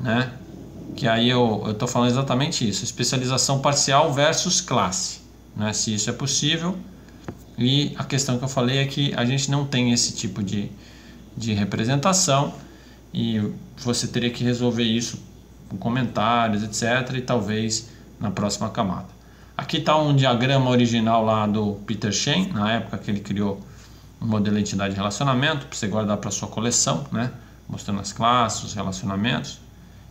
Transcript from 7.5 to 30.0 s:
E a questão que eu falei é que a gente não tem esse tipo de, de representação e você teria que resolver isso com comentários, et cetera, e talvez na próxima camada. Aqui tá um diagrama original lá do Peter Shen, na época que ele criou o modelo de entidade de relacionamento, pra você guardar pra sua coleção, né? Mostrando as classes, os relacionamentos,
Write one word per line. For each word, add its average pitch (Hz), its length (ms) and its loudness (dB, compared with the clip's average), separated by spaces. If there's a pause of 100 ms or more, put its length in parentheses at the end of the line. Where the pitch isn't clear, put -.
E 143 380 2
a 139 80 -6
questão 127 340 0
que 131 60 -4
eu 131 40 -2
falei 131 300 2
é 139 80 2
que 139 280 0
a 120 100 0
gente 135 260 0
não 143 140 2
tem 123 280 2
esse - 200 2
tipo - 300 -6
de, 101 280 -4 (640)
de 110 180 -2
representação 139 1000 2 (580)
e 113 400 0 (260)
você 120 280 -2
teria 120 240 0
que 120 140 -6
resolver 120 400 2
isso 113 340 0 (500)
com - 80 -10
comentários, 113 840 0
et 107 120 -6
cetera, 127 420 0
e 123 60 -4
talvez 110 640 -2 (320)
na 104 100 -2
próxima 101 380 -2
camada. 92 480 -4 (400)
Aqui - 240 -2
tá 156 160 4
um 151 180 4
diagrama 131 540 4
original 117 560 4
lá 110 220 2
do 104 400 0
Peter 107 260 -2
Shen, 180 400 0
na 107 200 0
época 110 260 -2
que - 120 -6
ele 101 100 -2
criou 101 380 -2 (640)
o 120 60 -4
modelo 104 300 2
de 104 60 2
entidade 98 280 -2
de 98 60 -4
relacionamento, 135 720 0
pra - 100 -14
você 107 120 -4
guardar 104 300 0
pra 107 120 -6
sua - 180 -6
coleção, 120 640 0
né? 120 220 -2 (340)
Mostrando 98 340 -6
as - 120 -8
classes, 117 520 2
os 98 100 -8
relacionamentos, 98 840 -4 (520)